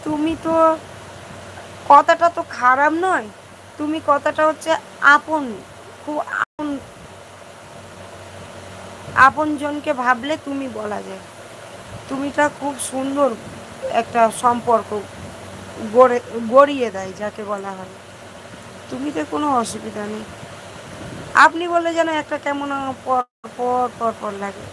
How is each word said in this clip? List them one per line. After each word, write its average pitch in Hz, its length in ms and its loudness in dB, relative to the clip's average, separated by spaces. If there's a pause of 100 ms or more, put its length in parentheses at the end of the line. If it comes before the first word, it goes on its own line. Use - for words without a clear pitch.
তুমি 302 280 0 (120)
তো, 320 100 0 (1300)
কথাটা 320 380 8 (100)
তো 339 60 -4 (160)
খারাপ 262 340 6 (140)
নয়, 294 200 2 (500)
তুমি 302 300 -2
কথাটা 294 420 2
হচ্ছে 311 220 -2 (460)
আপন, 302 260 2 (600)
খুব 302 140 -4 (260)
আপন, - 240 -6 (2500)
আপনজনকে 294 680 0 (100)
ভাবলে 254 320 0 (120)
তুমি 277 200 -4 (120)
বলা 208 300 -6
যায়। 190 160 -12 (840)
তুমিটা 277 360 0 (140)
খুব 277 160 -4 (160)
সুন্দর 269 380 2 (720)
একটা 233 220 2 (200)
সম্পর্ক 233 480 4 (1040)
গড়ে, 247 240 8 (340)
গড়িয়ে 277 380 8
দেয় 190 280 -6
যাকে 208 240 -6 (100)
বলা 196 240 -6
হয়। 185 160 -14 (1000)
তুমিতে 277 300 -4 (120)
কোনো 302 140 0 (160)
অসুবিধা 214 500 -6
নেই। 214 120 -8 (1200)
আপনি 330 200 4 (100)
বললে 339 240 2
যেন 330 100 2 (140)
একটা 302 160 -4
কেমন 285 320 -4 (340)
পর 254 180 2 (340)
পর, 247 280 2 (140)
পর 226 220 2
পর 214 120 -4 (100)
লাগে। 196 300 -8